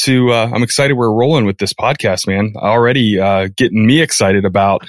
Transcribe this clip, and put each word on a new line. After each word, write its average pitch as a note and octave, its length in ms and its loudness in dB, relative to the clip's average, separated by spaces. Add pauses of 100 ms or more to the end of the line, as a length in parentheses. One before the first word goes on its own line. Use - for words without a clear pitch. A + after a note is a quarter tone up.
to, B2+ 320 2
uh, A#2 200 0
I'm A#2 100 -2
excited C#3 320 0
we're A#2+ 140 0
rolling A#2+ 360 2
with G2 120 -2
this G2 140 -4
podcast, A2+ 560 -4
man. G2+ 300 -2
Already, A#2 600 0
uh, F#2+ 380 0
getting A2 320 2
me C#3+ 140 4
excited G2+ 420 0
about G2 460 0